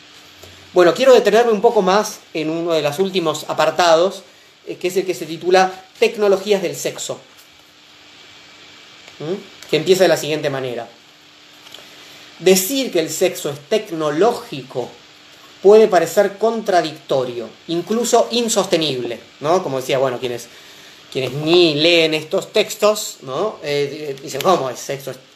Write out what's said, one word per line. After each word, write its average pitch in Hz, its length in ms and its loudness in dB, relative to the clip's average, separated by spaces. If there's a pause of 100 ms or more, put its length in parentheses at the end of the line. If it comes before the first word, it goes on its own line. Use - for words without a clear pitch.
(760)
Bueno, 175 180 6
quiero 254 220 6
detenerme 226 380 4
un 196 100 0
poco 220 180 4
más 196 400 0 (140)
en 156 160 -4
uno 165 240 -2
de 156 80 0
los 143 160 -2
últimos 180 500 -2
apartados, 165 720 2 (440)
eh, 151 100 -10
que 180 120 -4
es 185 100 -6
el 175 80 0
que 175 80 -4
se 170 100 -10
titula 170 580 2 (160)
Tecnologías 208 600 2
del 151 160 -4
sexo, - 420 -8 (2000)
¿Mm? 170 520 -12
Que 156 80 2
empieza 180 260 2
de 170 40 6
la 156 80 2
siguiente 147 340 -4
manera. 127 380 -6 (1500)
Decir 190 540 2
que 170 80 0
el 156 100 -4
sexo 170 400 -2
es 139 80 -8 (100)
tecnológico 156 1200 -2 (720)
puede 214 260 8
parecer 190 480 0
contradictorio, 156 1120 -2 (200)
incluso 214 600 0
insostenible, 160 880 -2 (220)
¿no? 170 220 0
Como 135 180 -4
decía, 135 180 -2
bueno, 127 220 -2
quienes, 120 280 -8 (600)
quienes 131 220 -6
ni 156 420 2
leen 160 400 2
estos 156 380 -4
textos, 214 720 -2
¿no? 151 400 -6
Eh, 143 600 -4
dicen, 135 200 -10
"¿Cómo 143 260 2
es 120 100 -10
sexo 139 320 -10
es 123 60 -12 (200)